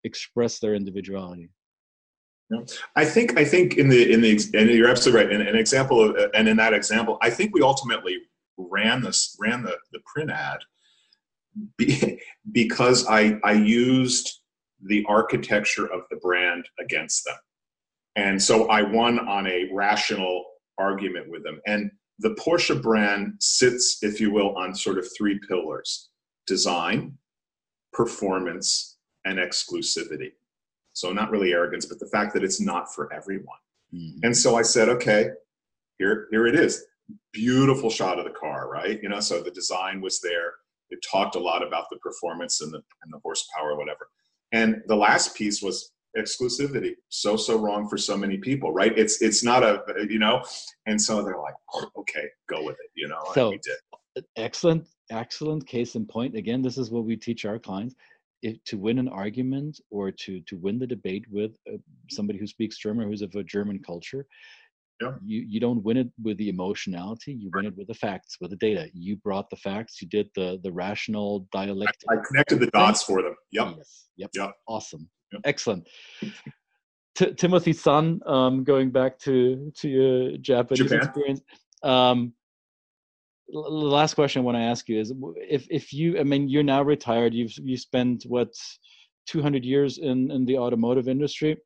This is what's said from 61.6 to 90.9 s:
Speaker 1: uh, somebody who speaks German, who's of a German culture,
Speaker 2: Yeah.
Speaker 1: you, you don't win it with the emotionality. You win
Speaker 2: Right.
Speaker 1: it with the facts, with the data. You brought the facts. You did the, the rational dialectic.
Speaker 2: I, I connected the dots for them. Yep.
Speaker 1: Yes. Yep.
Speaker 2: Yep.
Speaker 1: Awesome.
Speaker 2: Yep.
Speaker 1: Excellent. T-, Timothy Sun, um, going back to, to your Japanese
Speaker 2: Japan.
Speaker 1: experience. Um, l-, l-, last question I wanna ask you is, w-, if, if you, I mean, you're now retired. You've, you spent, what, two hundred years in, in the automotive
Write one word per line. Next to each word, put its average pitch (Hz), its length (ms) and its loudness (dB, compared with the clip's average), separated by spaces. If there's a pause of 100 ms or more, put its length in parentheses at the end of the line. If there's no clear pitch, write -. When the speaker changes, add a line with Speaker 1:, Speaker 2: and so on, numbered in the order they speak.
Speaker 1:
uh, 107 100 -12 (320)
somebody 104 300 -6
who 104 80 -8
speaks 110 300 -8
German, 107 320 -6
who's 104 120 -6
of 95 140 -10
a 101 80 -6
German 101 360 -6
culture, 92 460 -12 (760)
Speaker 2:
Yeah. 131 120 -8 (120)
Speaker 1:
you, 110 220 -6
you 107 120 -6
don't 120 240 -2
win 113 140 0
it 123 120 0 (120)
with 107 160 -4
the 104 120 -4
emotionality. 95 840 -8
You 101 200 -12
win 98 120 -6
Speaker 2:
Right. 101 80 -10
Speaker 1:
it 90 40 -16
with 98 100 -16
the 110 80 -12
facts, - 440 -8
with 87 120 -12
the 95 60 -12
data. 107 360 -2
You 92 240 -8
brought 98 320 -6
the 95 80 -12
facts. 104 440 -10
You 92 60 -14
did 104 280 -2
the, 92 280 -4
the 95 80 -6
rational 101 800 -6
dialectic. 98 580 -4
Speaker 2:
I, 113 60 4
I - 20 -2 (100)
connected 139 320 4
the 120 80 4
dots 107 360 6
for 95 180 2
them. 85 140 -4 (160)
Yep. 104 260 -2
Speaker 1:
Yes. - 280 -20 (120)
Yep. - 180 -14
Speaker 2:
Yep. 98 160 -6 (160)
Speaker 1:
Awesome. 104 420 -12 (220)
Speaker 2:
Yep. 104 140 -14
Speaker 1:
Excellent. 110 420 -2 (1300)
T-, - 180 2
Timothy 175 400 2
Sun, 160 540 2
um, 131 360 2
going 131 280 4
back 131 280 0
to, 131 580 0
to 151 120 -6
your 131 480 2
Japanese 127 460 2
Speaker 2:
Japan. 117 160 2
Speaker 1:
experience. 139 420 -2 (400)
Um, 123 520 4 (1200)
l-, 151 120 -8
l-, 151 240 -2
last 151 240 4
question 139 280 2
I 123 40 0
wanna 120 140 0
ask 117 280 -2
you 110 120 0
is, 110 100 -2
w-, 131 280 -10
if, - 320 -4
if 160 220 -4
you, 165 280 0
I 156 40 0
mean, 139 240 2
you're 143 160 2
now 139 200 4
retired. 120 500 2
You've, 117 240 -4
you 135 200 -4
spent, 123 500 -2
what, 120 260 -2 (720)
two 160 140 -2
hundred 139 240 0
years 139 320 2
in, 127 340 0
in 131 140 0
the 131 120 2
automotive 123 500 0